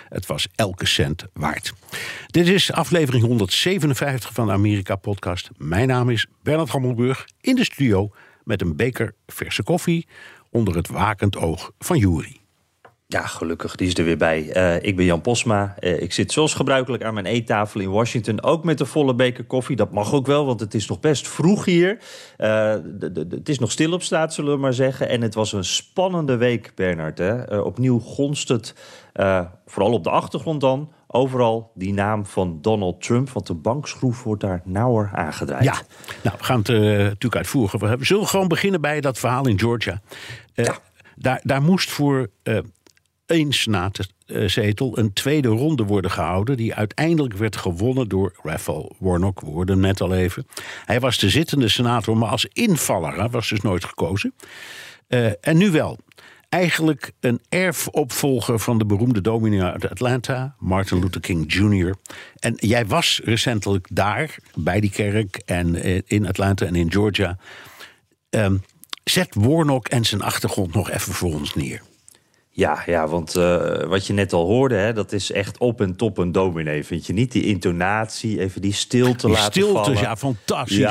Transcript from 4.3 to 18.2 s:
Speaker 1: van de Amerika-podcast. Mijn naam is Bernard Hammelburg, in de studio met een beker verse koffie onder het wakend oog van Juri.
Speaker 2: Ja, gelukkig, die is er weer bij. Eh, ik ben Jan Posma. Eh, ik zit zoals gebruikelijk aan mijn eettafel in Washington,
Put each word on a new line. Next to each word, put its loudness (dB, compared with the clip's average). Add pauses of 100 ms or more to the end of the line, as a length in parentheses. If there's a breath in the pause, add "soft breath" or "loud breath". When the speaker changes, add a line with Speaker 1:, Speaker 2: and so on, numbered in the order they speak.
Speaker 1:
van 0
de 2
Amerika-podcast. 0
Mijn 0
naam 2
is 0 (160)
Bernard 0
Hammelburg, -2 (140)
in 2
de 2
studio 2 (320 soft breath)
met -4
een -2
beker -2 (120)
verse -6
koffie 0 (440 loud breath)
onder 2
het -2
wakend 0
oog -4
van 0
Juri. 2 (680)
Speaker 2:
Ja, -4
gelukkig, -6
die 0
is 0
er 2
weer 2
bij. 0
Eh, 2
ik 0
ben 4
Jan 4
Posma. 0
Eh, 0
ik -6
zit 0
zoals 2
gebruikelijk 0
aan -2
mijn -4
eettafel 0
in -2
Washington, 0